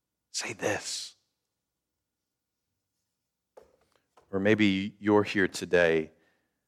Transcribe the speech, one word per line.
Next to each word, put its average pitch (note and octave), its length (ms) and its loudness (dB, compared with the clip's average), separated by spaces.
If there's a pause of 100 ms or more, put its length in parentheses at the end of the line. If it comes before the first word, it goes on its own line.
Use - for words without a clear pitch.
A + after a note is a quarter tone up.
(320)
say - 220 -8
this. - 640 -8 (3250)
Or G2 80 -4
maybe G2+ 600 2
you're G#2 240 2
here G2 240 0
today E2+ 640 0 (560)